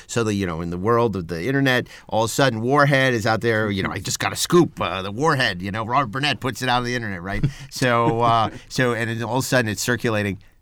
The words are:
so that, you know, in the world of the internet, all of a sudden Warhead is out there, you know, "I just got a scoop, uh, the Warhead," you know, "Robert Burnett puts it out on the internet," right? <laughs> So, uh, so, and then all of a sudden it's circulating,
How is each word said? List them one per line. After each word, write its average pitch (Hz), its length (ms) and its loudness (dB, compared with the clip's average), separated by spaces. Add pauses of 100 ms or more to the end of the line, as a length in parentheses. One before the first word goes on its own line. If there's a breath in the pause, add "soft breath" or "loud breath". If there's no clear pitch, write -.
so 117 160 -2
that, 107 120 0
you 98 100 0
know, 85 160 -4
in 87 80 -6
the 87 80 -6
world 117 380 0
of 87 140 -4
the 85 180 -6
internet, 135 400 2 (200 loud breath)
all - 180 0
of - 40 -4
a - 40 -6
sudden 127 280 2
Warhead 135 520 4
is 110 120 -2
out 113 160 2
there, 110 300 2
you 95 100 0
know, 80 80 -2
"I 82 100 -6
just - 200 -6
got 98 120 -2
a - 40 -8
scoop, - 440 2
uh, 92 220 -2
the 98 100 -6
Warhead," 123 520 0
you 101 80 -4
know, 110 120 -4
"Robert 120 280 0
Burnett 135 280 -2
puts 127 220 -6
it 127 80 0
out 123 100 2
on 123 40 -2
the 120 120 -4
internet," 104 280 -6
right? 101 200 -2 (140)
<laughs> - 140 -18
So, 117 500 2
uh, 113 300 2 (180 loud breath)
so, 123 240 0
and 113 160 -4
then 117 140 -6
all 117 160 -2
of 131 40 -2
a - 40 -6
sudden 127 240 2
it's 95 100 -4
circulating, 107 560 0 (240 soft breath)